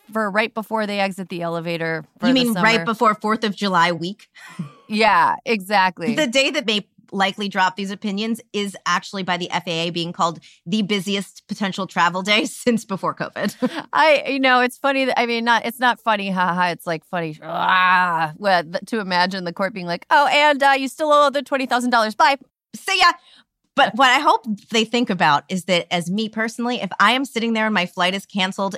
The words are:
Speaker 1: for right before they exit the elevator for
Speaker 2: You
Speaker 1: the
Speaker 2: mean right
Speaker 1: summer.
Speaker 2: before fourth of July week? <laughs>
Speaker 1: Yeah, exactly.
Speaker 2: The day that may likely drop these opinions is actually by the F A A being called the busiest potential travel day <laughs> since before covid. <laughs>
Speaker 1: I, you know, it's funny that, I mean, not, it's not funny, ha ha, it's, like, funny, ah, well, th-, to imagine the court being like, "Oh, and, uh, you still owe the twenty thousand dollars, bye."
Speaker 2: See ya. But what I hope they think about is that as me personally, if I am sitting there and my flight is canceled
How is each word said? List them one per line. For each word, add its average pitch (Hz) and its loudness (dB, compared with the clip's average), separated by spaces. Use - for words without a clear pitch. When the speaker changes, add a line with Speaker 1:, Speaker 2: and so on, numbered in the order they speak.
Speaker 1:
for 214 -2
right 214 0
before 220 -4
they 202 -4
exit 196 -4
the 170 -8
elevator 165 -4
for 214 -2
Speaker 2:
You 262 4
Speaker 1:
the 254 4
Speaker 2:
mean 233 0
right 185 2
Speaker 1:
summer. 170 -2
Speaker 2:
before 220 2
fourth 220 -2
of 208 -2
July 180 2
week? 170 -8
<laughs> - -16
Speaker 1:
Yeah, 190 4
exactly. 196 0
Speaker 2:
The 302 0
day 269 2
that 269 -4
may 208 -2
likely 196 -2
drop 185 0
these 196 -8
opinions 214 -4
is 202 -4
actually 185 -2
by 180 -2
the 175 -6
F 170 -6
A 170 -2
A - -4
being 170 -6
called 170 -2
the 214 -2
busiest 196 -4
potential 190 -6
travel 175 0
day 208 0
<laughs> - -12
since 233 0
before 175 -4
covid. - -6
<laughs> - -10
Speaker 1:
I, 302 4
you 269 -2
know, 254 4
it's 247 -2
funny 269 0
that, 247 0
I 240 0
mean, 233 -2
not, 233 2
it's 226 -8
not 240 0
funny, 202 -2
ha 180 0
ha, 180 0
it's, 165 -6
like, 160 -4
funny, 165 -6
ah, 180 2
well, 190 2
th-, 170 -10
to 226 -4
imagine 185 0
the 170 -4
court 190 -4
being 180 -8
like, 170 -6
"Oh, 285 6
and, 294 4
uh, 277 6
you 269 -4
still 302 -2
owe 294 6
the 277 -2
twenty 269 -4
thousand 247 0
dollars, 220 2
bye." 285 4
Speaker 2:
See 381 -4
ya. 349 6
But 247 2
what 254 6
I 254 6
hope 339 2
they 220 2
think 240 -2
about 160 2
is 185 -6
that 175 0
as 170 -2
me 214 -4
personally, 233 -4
if 185 -6
I 208 4
am 262 0
sitting 226 -4
there 220 0
and 214 0
my 180 0
flight 185 -2
is 196 -6
canceled 196 -4